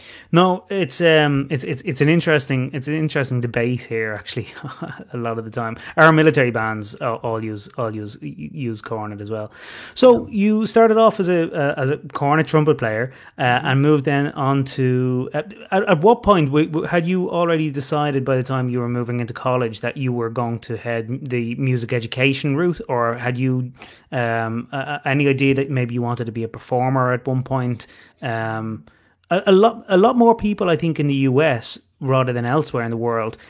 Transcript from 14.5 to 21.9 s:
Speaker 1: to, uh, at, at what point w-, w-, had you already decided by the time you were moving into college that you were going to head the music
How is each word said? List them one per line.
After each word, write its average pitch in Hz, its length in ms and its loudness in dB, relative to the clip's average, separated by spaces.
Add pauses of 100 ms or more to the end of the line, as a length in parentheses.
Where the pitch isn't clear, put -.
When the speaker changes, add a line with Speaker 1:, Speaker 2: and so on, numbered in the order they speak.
Speaker 1:
to, 127 680 0
uh, 151 80 -2 (280)
at, 190 160 2
at 175 140 4
what 233 220 4
point 185 240 4
w-, 147 200 2
w-, 156 200 -4
had 170 200 0
you 185 240 0
already 165 400 0
decided 143 540 -2
by 131 120 2
the 127 60 0
time 127 280 -2
you 123 100 -2
were 120 80 -2
moving 123 320 -4
into 117 140 -6
college 127 460 -2
that 120 180 -6
you 127 140 -2
were 117 180 -4
going 117 300 -4
to 113 180 -8
head 120 500 -6
the 120 280 -4
music 127 360 -2